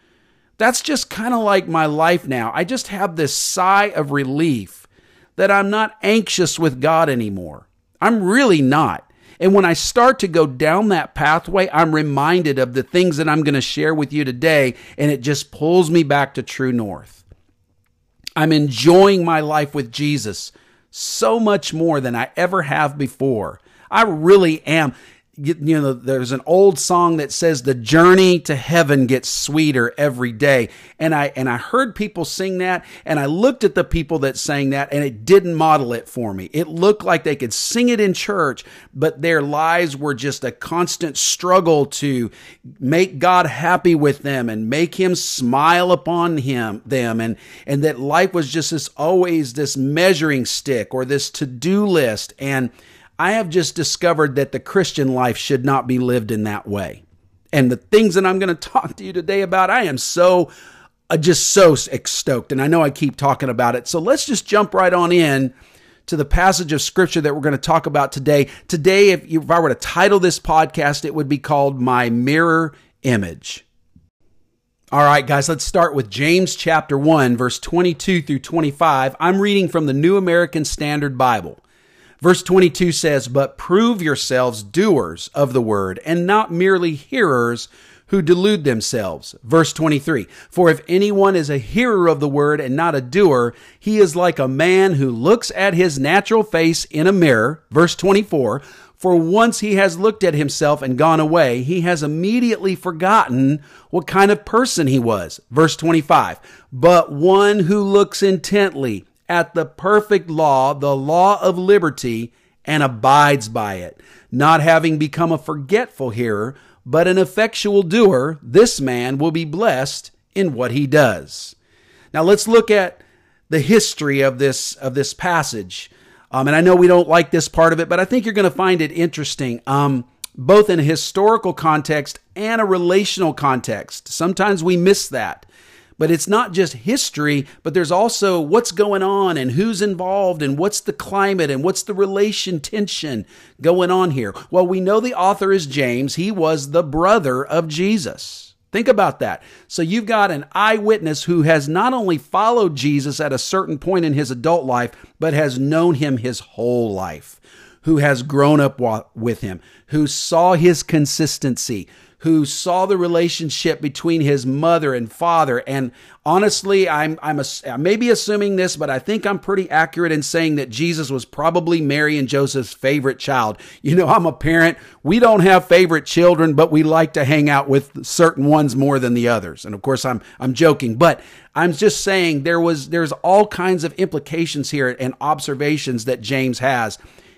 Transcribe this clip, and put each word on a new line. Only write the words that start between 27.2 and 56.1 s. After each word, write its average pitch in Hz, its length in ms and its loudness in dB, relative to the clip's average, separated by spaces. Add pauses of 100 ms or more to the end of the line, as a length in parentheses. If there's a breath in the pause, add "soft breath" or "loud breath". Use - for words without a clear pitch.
says, 160 300 0
"The 131 140 -2
journey 175 640 6
to 147 160 -4
heaven 139 500 2
gets 127 240 -2
sweeter 143 640 -2
every 127 360 -4
day." 123 380 2 (280 loud breath)
And 160 160 -2
I, 147 220 -2
and 131 120 -4
I 120 100 -2
heard 247 360 -4
people 170 320 -8
sing 190 320 -6
that, 180 260 -4 (220 loud breath)
and 156 140 -2
I 139 80 -2
looked 214 360 0
at 190 120 0
the 175 80 0
people 165 340 -4
that 135 180 -4
sang 143 360 -4
that, 139 200 -6
and 147 120 -2
it 110 220 -8
didn't 180 280 4
model 156 400 0
it 117 160 -10
for 110 240 -8
me. 95 200 -12
It 156 140 -4
looked 175 360 0
like 175 200 -2
they 147 120 -4
could 120 180 -8
sing 240 360 -2
it 233 100 0
in 190 160 0
church, 170 500 -6 (300 loud breath)
but 143 260 -4
their 160 220 0
lives 160 520 -2
were 143 200 -6
just 135 280 -8
a 120 80 -6
constant 165 680 -6
struggle 170 680 0
to 131 460 -4 (480 loud breath)
make 156 400 0
God 180 260 4
happy 170 480 0
with 147 300 0
them 131 260 -4
and 110 220 -6
make 160 240 -2
him 185 180 0
smile 160 760 0
upon 170 480 0
him, 120 440 -4
them, 117 380 -2
and, 113 140 -4 (320 loud breath)
and 143 160 -2
that 147 160 -2
life 165 340 0
was 151 180 -4
just 156 200 -4
this, 160 160 -6 (100)
always 165 560 0
this 139 240 -4
measuring 147 680 0
stick 123 500 -6
or 131 100 -4
this 139 240 -4
to-do 156 560 -4
list. 139 540 -2
And 135 320 -4 (480 soft breath)
I 180 120 -2
have 214 180 -4
just 165 240 -2
discovered 156 640 -2
that 139 160 -2
the 131 80 -8
Christian 143 560 -2
life 127 220 -2
should 131 280 -2
not 135 220 0
be 127 100 0
lived 123 320 -2